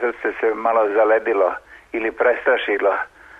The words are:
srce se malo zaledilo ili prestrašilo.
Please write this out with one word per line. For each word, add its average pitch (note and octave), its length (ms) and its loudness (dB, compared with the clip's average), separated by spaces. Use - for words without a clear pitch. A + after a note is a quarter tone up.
srce A#2 240 -4
se A#2 140 0
malo A2+ 280 0
zaledilo G#2+ 520 2
ili A2+ 180 -4
prestrašilo. A2+ 720 0